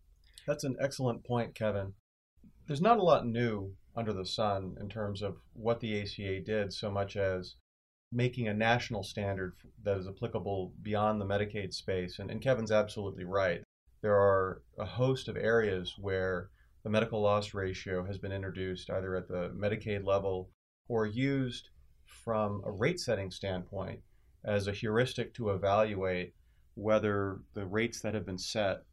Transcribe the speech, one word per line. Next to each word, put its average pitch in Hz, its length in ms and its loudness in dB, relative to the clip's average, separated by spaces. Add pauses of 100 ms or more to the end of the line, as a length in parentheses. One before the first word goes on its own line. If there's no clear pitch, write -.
(460)
That's - 180 -2
an 131 160 -2
excellent 131 440 -2
point, 120 300 -2
Kevin. 101 400 -2 (720)
There's 147 160 -2
not 226 160 6
a 196 40 2
lot 147 240 8
new 110 480 0 (220)
under 110 160 -2
the 95 140 -4
sun 98 540 0
in 101 80 -8
terms 101 340 -4
of 95 140 -4 (180)
what 113 260 0
the 107 200 -2
A 101 60 -4
C 101 180 -8
A 95 160 -2
did, 101 320 0
so 104 180 -4
much 98 260 -2
as 95 380 0 (580)
making 123 360 0
a 104 60 0
national 110 480 2
standard 95 560 -4
f-, - 120 -20 (140)
that 101 120 2
is 95 120 -4
applicable 95 640 -4 (100)
beyond 107 380 2
the 98 60 -2
Medicaid 101 460 0
space. 92 460 -4
And, 101 120 -8
and 110 120 -6
Kevin's 113 300 2
absolutely 104 520 0
right. 90 380 2 (400)
There 104 140 4
are 95 460 6 (160)
a 104 60 -4
host 127 440 0
of 107 80 -4
areas 101 600 2
where 95 520 -2 (320)
the 107 80 -4
medical 107 300 2
loss 104 320 4
ratio 92 540 -2
has 98 120 -6
been 98 140 -6
introduced 95 560 -6
either 95 260 -2
at 90 140 -4
the 90 260 -4
Medicaid 101 520 -2
level 95 440 0 (380)
or 113 180 2
used 131 600 0 (380)
from 104 580 -2
a 107 60 -4
rate 120 280 0
setting 98 320 -2
standpoint 92 680 -6 (440)
as 104 220 2
a 101 60 0
heuristic 117 600 0
to 107 160 -2
evaluate 95 840 2 (440)
whether 104 640 2 (140)
the 101 120 -6
rates 110 340 -2
that 107 140 -2
have 98 100 -2
been 95 140 -6
set, 98 400 0 (140)